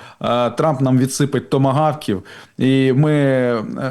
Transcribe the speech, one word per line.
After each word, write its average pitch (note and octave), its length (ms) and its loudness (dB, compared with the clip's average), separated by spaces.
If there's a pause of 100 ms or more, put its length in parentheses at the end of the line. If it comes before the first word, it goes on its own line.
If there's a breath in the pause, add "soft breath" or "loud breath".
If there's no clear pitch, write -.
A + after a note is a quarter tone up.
(220 loud breath)
е, A#2+ 280 0
Трамп D3+ 320 -2
нам C3 160 2
відсипить B2+ 520 -2
томагавків, C#3 760 0 (340 loud breath)
і C3 360 2
ми, D3+ 180 2
е, C3 500 0 (300)